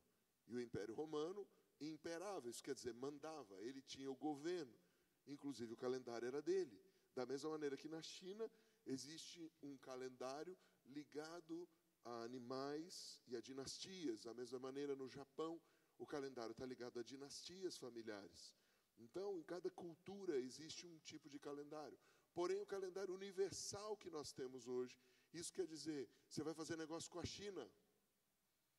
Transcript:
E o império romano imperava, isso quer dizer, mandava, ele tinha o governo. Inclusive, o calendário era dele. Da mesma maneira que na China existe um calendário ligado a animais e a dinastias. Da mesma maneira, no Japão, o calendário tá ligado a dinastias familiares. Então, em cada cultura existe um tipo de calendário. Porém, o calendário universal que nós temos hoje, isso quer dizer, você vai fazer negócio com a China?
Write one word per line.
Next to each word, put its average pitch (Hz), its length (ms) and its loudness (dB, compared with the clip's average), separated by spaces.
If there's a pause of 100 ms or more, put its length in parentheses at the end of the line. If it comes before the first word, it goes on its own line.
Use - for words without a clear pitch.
(460)
E 113 100 -4
o 123 60 4
império 113 320 0
romano 156 540 2 (340)
imperava, 165 640 -2
isso 117 160 -4
quer 135 120 2
dizer, 120 180 0
mandava, 135 720 -2
ele 135 180 -2
tinha 135 300 -2
o 127 40 2
governo. 147 640 2 (460)
Inclusive, 127 480 0
o 113 40 -2
calendário 123 500 4
era 143 160 2
dele. 165 360 6 (360)
Da 127 100 4
mesma 139 240 2
maneira 151 260 4
que 151 140 -6
na 160 120 -2
China 202 480 -4 (360)
existe 156 640 -2 (100)
um 143 160 -6
calendário 131 800 -2 (300)
ligado 160 840 -4 (380)
a 120 160 0
animais 131 1080 -2
e 120 80 0
a 117 60 2
dinastias. 135 800 0
Da 117 100 -4
mesma 123 260 -2
maneira, 135 360 2
no 131 140 -2
Japão, 156 500 -2 (380)
o 120 80 -4
calendário 131 500 0
tá 131 100 -2
ligado 123 340 -2
a 117 40 2
dinastias 143 760 -4
familiares. 113 800 -6 (420)
Então, 180 400 0
em 156 60 -2
cada 175 260 0
cultura 180 680 0
existe 131 480 0
um 165 140 -10
tipo 151 300 -10
de 143 100 -8
calendário. 147 600 -4 (340)
Porém, 185 280 6
o 202 40 0
calendário 190 480 2
universal 196 840 2
que 185 120 -8
nós 151 220 -2
temos 127 360 -2
hoje, 123 300 4 (360)
isso 165 180 -2
quer 185 160 2
dizer, 151 420 0 (180)
você - 160 -2
vai 160 100 2
fazer 160 240 0
negócio 160 340 0
com 175 80 -2
a - 60 0
China? 180 440 -2 (1080)